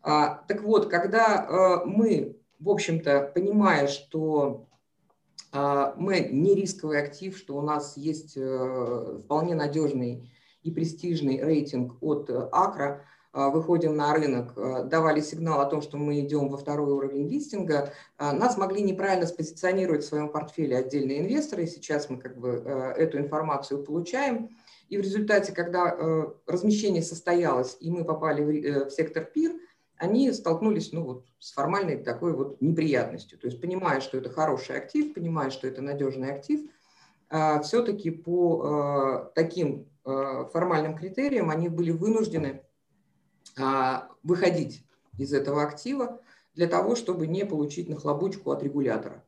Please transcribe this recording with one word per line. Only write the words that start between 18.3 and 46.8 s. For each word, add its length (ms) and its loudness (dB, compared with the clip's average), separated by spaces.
нас 260 2
могли 240 0
неправильно 460 2
спозиционировать 760 0
в 40 -8
своем 220 -4
портфеле 480 -2
отдельные 440 -2
инвесторы. 460 -2
Сейчас 420 -4
мы 100 -8
как 200 -12
бы, 260 -4
э, 320 -4
эту 200 2
информацию 680 -2
получаем. 680 -2
И 80 -4
в 40 0
результате, 520 2
когда, 440 0
э, 280 0
размещение 560 2
состоялось, 760 0
и 120 -4
мы 140 -2
попали 380 0
в 60 2
ри-, 160 0
э, 200 0
в 60 -8
сектор 340 -2
пир, 260 0
они 320 4
столкнулись, 640 0
ну, 100 -4
вот, 220 -10
с 120 -18
формальной 460 -2
такой 360 -2
вот 280 -4
неприятностью. 760 0
То 100 -8
есть, 140 -6
понимая, 380 0
что 180 -6
это 120 -6
хороший 480 -2
актив, 360 -2
понимая, 360 -2
что 180 -8
это 140 -8
надежный 520 -4
актив, 280 -2
э, 320 2
все-таки 480 0
по, 1160 0
э, 80 -20
таким, 500 0
э, 480 -4
формальным 440 2
критериям 520 0
они 200 0
были 220 0
вынуждены 720 0
а, 500 0
выходить 600 0
из 160 -4
этого 300 2
актива 580 -6
для 120 2
того, 280 2